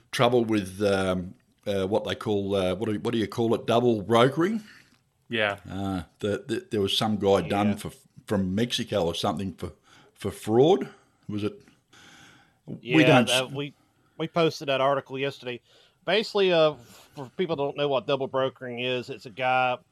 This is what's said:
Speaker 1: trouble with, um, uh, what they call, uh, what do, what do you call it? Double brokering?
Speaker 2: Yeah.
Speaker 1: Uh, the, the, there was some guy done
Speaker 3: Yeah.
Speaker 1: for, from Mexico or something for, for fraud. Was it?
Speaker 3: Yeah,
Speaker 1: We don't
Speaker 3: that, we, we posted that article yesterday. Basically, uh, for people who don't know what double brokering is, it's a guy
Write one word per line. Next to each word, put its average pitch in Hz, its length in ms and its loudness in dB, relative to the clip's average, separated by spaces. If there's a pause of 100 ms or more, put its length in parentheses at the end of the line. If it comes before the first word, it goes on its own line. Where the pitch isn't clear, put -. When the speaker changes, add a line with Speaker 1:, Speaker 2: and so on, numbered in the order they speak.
(120)
Speaker 1:
trouble 120 320 4
with, 101 360 -2
um, 95 540 0 (320)
uh, 98 220 -2
what 104 160 0
they 92 100 -4
call, 101 400 -2
uh, 92 220 2
what 110 120 -4
do, 107 120 -4
what 113 100 -4
do 117 80 0
you 104 80 0
call 117 300 0
it? - 100 -4
Double 117 340 2
brokering? 135 600 2 (680)
Speaker 2:
Yeah. 107 280 0 (120)
Speaker 1:
Uh, 95 340 -4 (180)
the, 101 260 -2
the, 113 240 -6
there 107 100 -2
was 98 160 0
some 110 200 0
guy 98 240 4
done 101 300 0
Speaker 3:
Yeah. 101 40 0
Speaker 1:
for, - 160 -10 (380)
from 98 260 0
Mexico 110 520 -2
or 82 100 -2
something 95 380 -4
for, - 180 -10 (420)
for - 160 -6
fraud. 135 580 2 (400)
Was 104 140 -6
it? 104 180 -6 (1200)
Speaker 3:
Yeah, 120 160 0
Speaker 1:
We 156 60 8
don't 127 240 6
Speaker 3:
that, 123 240 0
we, 143 240 -8 (440)
we 160 100 -4
posted 160 400 0
that 135 120 0
article 135 380 0
yesterday. 127 420 -6 (460)
Basically, 196 460 2
uh, 156 220 4 (420)
for 135 200 -12
people 165 200 -2
who 139 80 0
don't 139 120 -4
know 143 120 -2
what 131 180 0
double 135 220 0
brokering 127 500 -4
is, 127 320 -4
it's 117 160 -14
a 120 40 -18
guy 127 480 0 (140)